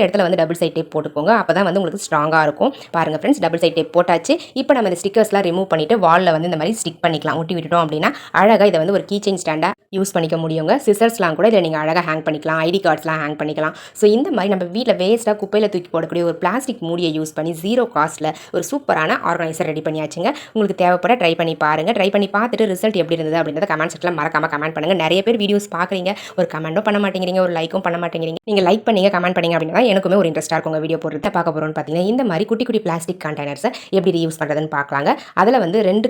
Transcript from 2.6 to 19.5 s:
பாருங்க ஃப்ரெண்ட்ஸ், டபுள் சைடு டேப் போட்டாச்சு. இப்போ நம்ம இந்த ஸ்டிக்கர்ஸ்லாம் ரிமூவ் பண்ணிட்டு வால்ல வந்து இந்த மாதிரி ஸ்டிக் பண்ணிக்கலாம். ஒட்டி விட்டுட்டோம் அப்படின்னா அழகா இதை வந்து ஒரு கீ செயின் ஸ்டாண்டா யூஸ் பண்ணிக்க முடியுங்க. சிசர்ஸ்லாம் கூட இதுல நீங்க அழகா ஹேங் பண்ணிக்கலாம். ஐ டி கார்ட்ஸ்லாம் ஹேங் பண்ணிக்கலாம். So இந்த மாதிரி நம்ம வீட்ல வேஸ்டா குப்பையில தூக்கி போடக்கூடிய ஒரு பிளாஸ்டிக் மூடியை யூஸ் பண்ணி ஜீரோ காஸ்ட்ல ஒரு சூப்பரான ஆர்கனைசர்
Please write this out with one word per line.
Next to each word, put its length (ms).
பாருங்க 260
ஃப்ரெண்ட்ஸ், 220
டபுள் 180
சைடு 160
டேப் 180
போட்டாச்சு. 400
இப்போ 160
நம்ம 140
இந்த 100
ஸ்டிக்கர்ஸ்லாம் 460
ரிமூவ் 240
பண்ணிட்டு 340
வால்ல 300
வந்து 140
இந்த 120
மாதிரி 200
ஸ்டிக் 240
பண்ணிக்கலாம். 360
ஒட்டி 160
விட்டுட்டோம் 280
அப்படின்னா 260
அழகா 300
இதை 120
வந்து 140
ஒரு 140
கீ 60
செயின் 160
ஸ்டாண்டா 280
யூஸ் 160
பண்ணிக்க 300
முடியுங்க. 300
சிசர்ஸ்லாம் 520
கூட 100
இதுல 180
நீங்க 160
அழகா 260
ஹேங் 180
பண்ணிக்கலாம். 380
ஐ 100
டி 100
கார்ட்ஸ்லாம் 380
ஹேங் 180
பண்ணிக்கலாம். 320
So 60
இந்த 180
மாதிரி 180
நம்ம 220
வீட்ல 260
வேஸ்டா 400
குப்பையில 320
தூக்கி 220
போடக்கூடிய 340
ஒரு 140
பிளாஸ்டிக் 460
மூடியை 280
யூஸ் 220
பண்ணி 120
ஜீரோ 180
காஸ்ட்ல 340
ஒரு 120
சூப்பரான 480
ஆர்கனைசர் 400